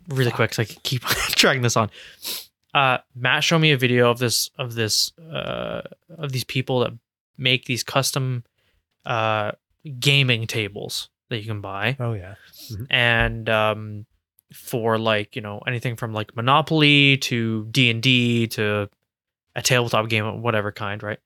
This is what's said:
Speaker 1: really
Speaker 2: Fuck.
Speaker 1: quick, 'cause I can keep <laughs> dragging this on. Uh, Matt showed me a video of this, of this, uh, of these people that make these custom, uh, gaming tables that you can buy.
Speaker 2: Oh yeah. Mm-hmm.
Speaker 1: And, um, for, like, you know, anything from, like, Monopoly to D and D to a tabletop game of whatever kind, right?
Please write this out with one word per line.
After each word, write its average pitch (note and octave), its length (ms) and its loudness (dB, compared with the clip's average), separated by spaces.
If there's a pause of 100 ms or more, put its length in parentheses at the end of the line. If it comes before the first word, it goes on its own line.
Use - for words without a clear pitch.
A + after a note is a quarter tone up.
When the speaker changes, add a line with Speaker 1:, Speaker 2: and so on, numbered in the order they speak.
Speaker 1:
really C3 220 0
Speaker 2:
Fuck. A2+ 80 -2
Speaker 1:
quick, A2+ 140 2
'cause - 80 -4
I A2 60 0
can - 180 -12
keep - 180 -4
<laughs> - 340 -2
dragging C#3+ 280 4
this A#2 120 2
on. A2 140 2 (840)
Uh, C3 260 4 (160)
Matt C3 280 0
showed E3 160 4
me D#3 120 6
a C#3 60 4
video B2 340 4
of A#2 80 -2
this, A#2+ 380 0
of B2 180 -8
this, A2 420 0
uh, A2+ 640 -8 (280)
of D#3+ 220 -10
these B2+ 140 -6
people C3 360 -2
that A#2 120 -2 (440)
make B2+ 280 0
these A#2+ 180 -4
custom, C3 600 -2 (600)
uh, A2 460 -2 (480)
gaming B2+ 480 2
tables - 640 -6 (200)
that A#2 100 -6
you G#2+ 60 -10
can A2 140 -8
buy. G2+ 400 -4
Speaker 2:
Oh A#2 140 -2
yeah. G2 220 -10 (360)
Mm-hmm. G#2+ 180 -10
Speaker 1:
And, A#2 600 2
um, G#2+ 560 0 (480)
for, A2+ 440 -2
like, A2 400 -2
you A#2 40 -8
know, G#2 240 -10
anything A#2+ 300 -4
from, A2+ 180 -8
like, G#2+ 220 -6
Monopoly C#3+ 840 4
to A2+ 520 -2
D B2 180 4
and A2+ 140 0
D A#2+ 460 4
to G#2 400 -2 (680)
a - 60 -6
tabletop A2+ 480 2
game A2 160 0
of G#2+ 160 -6
whatever G#2+ 320 0
kind, G#2 280 -8
right? G#2+ 240 -8